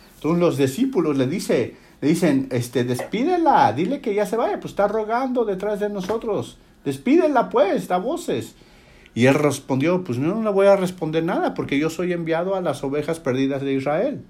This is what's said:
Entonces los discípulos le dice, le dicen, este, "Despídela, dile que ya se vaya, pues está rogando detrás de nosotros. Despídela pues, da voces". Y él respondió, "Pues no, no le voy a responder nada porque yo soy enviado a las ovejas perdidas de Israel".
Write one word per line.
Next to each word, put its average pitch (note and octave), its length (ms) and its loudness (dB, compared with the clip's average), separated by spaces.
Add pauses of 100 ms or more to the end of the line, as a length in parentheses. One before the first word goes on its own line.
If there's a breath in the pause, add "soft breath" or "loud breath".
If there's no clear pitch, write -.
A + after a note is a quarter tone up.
(160 loud breath)
Entonces E3+ 240 0
los D#3+ 180 2
discípulos C#3+ 600 0
le B2+ 100 2
dice, D#3 480 -2 (260 loud breath)
le C3 80 0
dicen, D3+ 420 2
este, A#2+ 320 -2
"Despídela, A3 880 2
dile F#3+ 280 -2
que G#3+ 120 -2
ya G3+ 120 0
se F#3+ 120 -4
vaya, E4+ 220 -2
pues - 140 -10
está G3+ 140 2
rogando A#3 580 -2
detrás G3+ 340 -4
de G#3 100 -2
nosotros. G3+ 720 -4 (260 soft breath)
Despídela B3 640 2
pues, C4 380 2
da F3+ 100 0
voces". F#3+ 580 -4 (600 soft breath)
Y A2+ 100 4
él C3+ 80 6
respondió, D3 680 0
"Pues A#2+ 160 -4
no, E3 160 0
no A3+ 80 -2
le G#3+ 80 0
voy G3 160 4
a G3 80 8
responder E3 480 -2
nada B3+ 320 -2
porque C#3 240 -2
yo D#3 100 0
soy F3+ 240 -4
enviado E3+ 420 -2
a F#3 60 -2
las D3+ 220 -2
ovejas D3 360 -4
perdidas C3+ 440 -2
de C#3 100 -2
Israel". D#3 560 -2